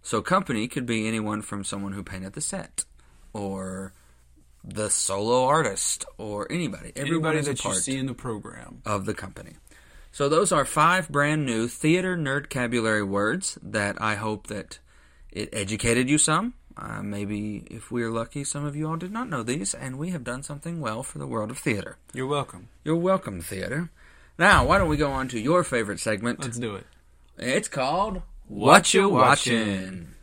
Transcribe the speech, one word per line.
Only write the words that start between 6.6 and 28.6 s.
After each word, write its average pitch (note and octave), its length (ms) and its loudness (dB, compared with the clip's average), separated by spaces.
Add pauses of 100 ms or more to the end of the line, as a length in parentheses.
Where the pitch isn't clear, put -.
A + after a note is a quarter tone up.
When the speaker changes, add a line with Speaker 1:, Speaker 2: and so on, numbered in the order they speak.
Speaker 1:
Everyone D#3 380 0
Speaker 2:
Anybody D3+ 60 2
Speaker 1:
is D3 80 0
a - 20 0
Speaker 2:
that B2+ 140 -4
you G2+ 60 0
Speaker 1:
part - 120 0
Speaker 2:
see C3 160 -2
in C3+ 80 -2
the B2+ 80 -6
program. - 720 -10
Speaker 1:
of G#2 180 0
the G#2 100 -2
company. - 420 -12 (540)
So C#3+ 200 0
those F3+ 220 6
are D3 120 6
five E3 460 4
brand D3 340 4
new A#2 240 2
theater F3+ 480 2
nerdcabulary A#2+ 920 0
words G#2 560 0
that G2+ 380 -2
I G#2+ 140 2
hope G#2+ 320 -4
that - 320 -10 (520)
it - 220 -6
educated A2+ 560 2
you D3+ 80 4
some. F3 380 2 (240)
Uh, G#2+ 240 -8
maybe G2+ 680 -6
if - 200 -14
we're A#2 200 -2
lucky, A2+ 320 -4
some D3 220 -4
of C#3+ 100 -4
you D#3 140 -4
all D#3+ 80 -4
did F#3 160 -8
not A3+ 160 -6
know B2+ 140 -4
these, C#3+ 320 -2
and C3 240 -8
we D#3+ 120 -4
have D3+ 140 -4
done B2 180 -6
something D#3+ 380 -8
well A#2 220 -4
for - 160 -10
the C#3+ 80 -6
world A2+ 240 -2
of - 80 -10
theater. G#2 400 -2 (160)
Speaker 2:
You're C3 120 -4
welcome. C3+ 420 -4 (160)
Speaker 1:
You're D#3 120 2
welcome, E3+ 460 0
theater. G#2 480 -6 (480)
Now, E3+ 260 8
why E3 140 6
don't F#3 100 4
we D3+ 80 2
go C#3+ 140 2
on C3 180 -2
to A#2 120 -4
your E3 220 4
favorite G#2 380 0
segment? A2+ 400 -2
Speaker 2:
Let's A#2+ 180 -4
do A2+ 180 -4
it. - 100 -12 (500)
Speaker 1:
It's D3 320 0
called F3 540 0 (240)
Speaker 2:
What G#2 220 2